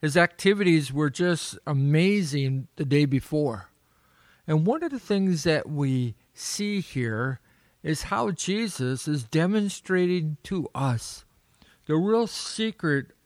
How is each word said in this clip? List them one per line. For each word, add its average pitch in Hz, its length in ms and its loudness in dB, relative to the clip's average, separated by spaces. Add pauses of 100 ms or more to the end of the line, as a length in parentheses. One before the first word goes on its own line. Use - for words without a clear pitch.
His 151 160 0
activities 170 720 4
were 147 200 0
just 175 560 -2
amazing 143 1080 2
the 156 100 -4
day 143 200 4
before. 135 640 -2 (800)
And 156 180 2
one 277 160 2
of 339 80 -2
the 277 100 -6
things 190 440 0
that 156 260 0
we 131 460 0 (180)
see 208 480 -4
here 120 580 -4 (440)
is 156 200 -4
how 208 280 -2
Jesus 175 760 -4
is 147 180 -2
demonstrating 180 1200 0
to 185 280 -4
us 127 500 -2 (600)
the 156 120 0
real 214 280 2
secret 170 840 -4 (140)